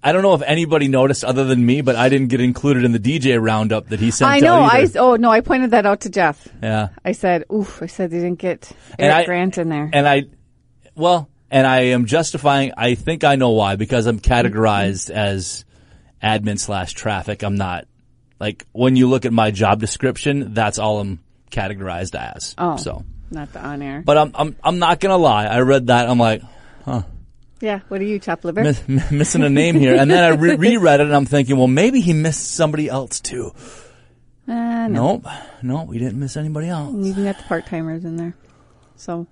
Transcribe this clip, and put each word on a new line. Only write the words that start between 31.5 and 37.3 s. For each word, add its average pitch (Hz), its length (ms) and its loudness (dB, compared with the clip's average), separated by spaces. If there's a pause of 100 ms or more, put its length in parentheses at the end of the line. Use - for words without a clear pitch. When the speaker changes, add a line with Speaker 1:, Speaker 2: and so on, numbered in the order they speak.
Speaker 1:
"Well, 127 100 4
maybe 214 340 2
he 175 120 2
missed 156 380 -2
somebody 151 380 -2
else 131 320 -6
too." 120 320 -10 (920)
Speaker 2:
Uh, 233 400 -4
no. - 0 -
Speaker 1:
Nope. 180 380 -2 (380)
Nope. 135 240 -6
We 113 120 -10
didn't 123 200 -6
miss 139 180 -8
anybody 156 300 -8
else. 170 260 -8
Speaker 2:
You 196 120 -6
even 190 180 -4
got 196 140 -6